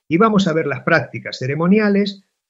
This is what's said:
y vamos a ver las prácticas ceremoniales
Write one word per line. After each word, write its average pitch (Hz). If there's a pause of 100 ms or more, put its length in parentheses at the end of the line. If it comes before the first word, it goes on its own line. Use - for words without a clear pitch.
y 160
vamos 208
a 156
ver 156
las 135
prácticas 127
ceremoniales 196 (260)